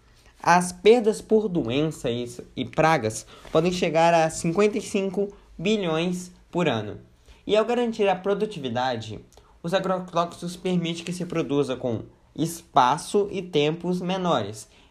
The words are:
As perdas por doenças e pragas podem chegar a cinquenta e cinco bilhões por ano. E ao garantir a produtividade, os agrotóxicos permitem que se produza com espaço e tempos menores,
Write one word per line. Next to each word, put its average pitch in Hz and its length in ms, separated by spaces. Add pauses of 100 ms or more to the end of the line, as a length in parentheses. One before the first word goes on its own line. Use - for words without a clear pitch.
(420)
As 175 300
perdas 214 480
por 220 300
doenças 131 880 (160)
e 127 80
pragas 120 640 (260)
podem 160 200
chegar 170 420
a 160 160
cinquenta 202 480
e 202 40
cinco 196 540 (220)
bilhões 180 720 (200)
por 170 180
ano. 107 320 (440)
E 190 100
ao 220 80
garantir 226 460
a 185 60
produtividade, 131 1080 (400)
os 175 100
agrotóxicos 180 840
permitem 175 480
que 175 80
se 175 120
produza 139 520
com 120 260 (320)
espaço 160 960
e 190 100
tempos 175 600
menores, 170 640 (240)